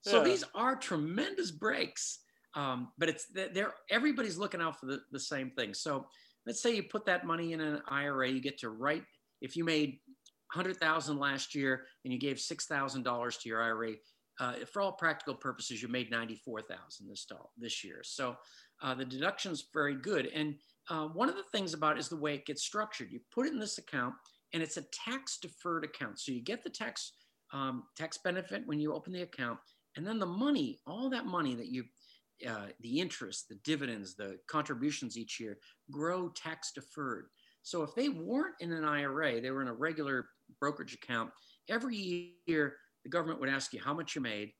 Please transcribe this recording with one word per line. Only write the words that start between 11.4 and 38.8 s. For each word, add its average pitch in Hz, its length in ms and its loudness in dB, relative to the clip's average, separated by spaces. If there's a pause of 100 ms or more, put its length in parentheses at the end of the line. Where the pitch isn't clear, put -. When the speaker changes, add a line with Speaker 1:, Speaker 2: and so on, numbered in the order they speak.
Speaker 1:
year 135 320 2 (180)
and 127 100 0
you 123 40 0
gave 135 220 0
six - 260 -4
thousand 135 360 0
dollars 120 360 0
to - 120 -8
your 113 100 2
I 117 80 4
R 113 160 2
A, 110 160 -4 (400)
uh, 123 140 0 (180)
for 202 100 2
all 190 100 2
practical 156 420 0
purposes, 123 460 -4
you 131 60 -4
made 120 240 0
ninety-four 113 520 -4
thousand 92 460 -12
this 101 160 -10
doll-, - 320 -14
this 117 280 -6
year. 92 180 -12
So, 123 340 -2 (460)
uh, 135 100 0
the 127 120 -2
deduction's 147 680 -2
very 143 220 4
good. 139 320 2
And, 151 300 0 (340)
uh, 156 160 0
one 175 220 2
of 359 80 0
the 392 160 -6
things 190 200 2
about 151 240 4
it - 40 -2
is 135 80 -2
the 170 80 -4
way 147 180 2
it 139 100 -6
gets 143 200 -4
structured. 208 480 -4
You 120 80 -6 (120)
put 247 140 4
it 320 60 0
in 247 80 0
this 208 180 -2
account, 127 360 -2 (380)
and 165 80 2
it's 156 160 -2
a 170 60 -4 (100)
tax-deferred 180 920 -4
account. 127 340 -6
So - 140 -4
you 120 100 -2
get 208 220 -4
the - 40 -4
tax, - 440 -6 (400)
um, 135 320 -2 (120)
tax 160 220 -6
benefit 185 480 -2
when 151 140 2
you 151 120 2
open - 200 -4
the 180 100 -4
account, 123 380 -4 (360)
and 151 80 -6
then 220 140 -2
the 196 80 2
money, 190 580 2
all 233 260 -2
that 247 160 -2
money 165 280 2
that 117 140 -6
you, 127 160 -2 (640)
uh, 107 180 -4 (140)
the 117 200 0
interest, 127 480 -4
the 107 60 -14 (100)
dividends, 123 520 -2
the 98 320 -8
contributions 143 680 0
each 113 220 -6
year 110 200 -8 (340)
grow 175 380 0
tax-deferred. 143 1000 -6 (340)
So 165 220 0
if 147 100 -6
they 269 140 4
weren't 254 500 0
in 170 140 -2
an 160 120 0